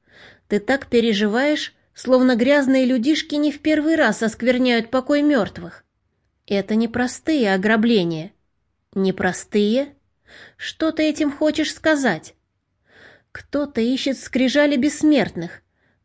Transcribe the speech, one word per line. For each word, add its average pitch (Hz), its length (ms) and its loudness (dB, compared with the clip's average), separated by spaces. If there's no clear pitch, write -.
Ты 208 140 -2
так 269 260 -4
переживаешь, 233 880 0
словно 254 440 2
грязные 262 480 2
людишки 254 500 0
не 294 160 0
в 294 120 -12
первый 311 340 0
раз 247 260 0
оскверняют 233 680 0
покой 285 320 0
мертвых. 202 640 -2
Это 196 300 -2
непростые 240 760 -2
ограбления. 196 800 0
Непростые? 208 1040 -2
Что - 360 -6
ты 311 100 -4
этим 302 300 0
хочешь 302 420 -2
сказать? 269 600 -2
Кто-то - 480 -6
ищет 254 400 -2
скрижали 285 560 0
бессмертных, 247 840 0